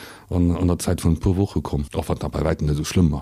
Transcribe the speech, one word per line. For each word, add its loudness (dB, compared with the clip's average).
an, 2
an 0
der 2
Zeit -2
von 4
ein 0
paar 2
Wochen 0
kommt. -4
Auch -4
was -2
da -6
bei -4
weitem 0
nicht 0
so -4
schlimm 2